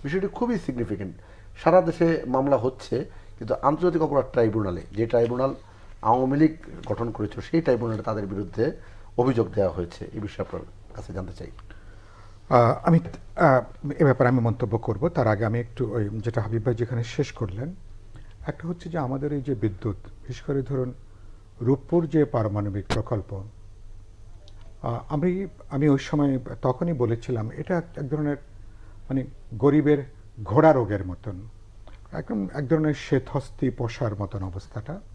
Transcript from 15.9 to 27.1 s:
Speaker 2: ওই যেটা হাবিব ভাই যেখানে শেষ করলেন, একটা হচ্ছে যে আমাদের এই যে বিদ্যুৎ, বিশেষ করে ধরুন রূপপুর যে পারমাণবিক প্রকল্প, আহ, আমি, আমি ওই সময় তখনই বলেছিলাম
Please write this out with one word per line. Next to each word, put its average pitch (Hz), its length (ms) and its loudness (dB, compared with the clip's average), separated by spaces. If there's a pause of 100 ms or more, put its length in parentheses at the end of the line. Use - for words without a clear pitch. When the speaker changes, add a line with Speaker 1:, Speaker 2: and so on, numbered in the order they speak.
Speaker 2:
ওই 107 200 0
যেটা 113 280 -2
হাবিব 107 240 -2
ভাই 123 100 2
যেখানে 117 300 -2
শেষ - 280 -2
করলেন, 117 420 -6 (720)
একটা - 220 -8
হচ্ছে 175 200 -8
যে 170 100 -4
আমাদের 135 340 -2
এই 143 80 -2
যে 131 140 -2
বিদ্যুৎ, 104 420 -2 (320)
বিশেষ 123 140 -10
করে 135 200 -2
ধরুন 127 320 -4 (680)
রূপপুর 139 460 4
যে 147 180 4
পারমাণবিক 104 640 0
প্রকল্প, 101 540 -2 (1400)
আহ, 117 260 -4
আমি, 180 380 0 (240)
আমি 151 180 2
ওই 139 100 6
সময় 143 400 2 (240)
তখনই 170 300 2
বলেছিলাম 117 580 -2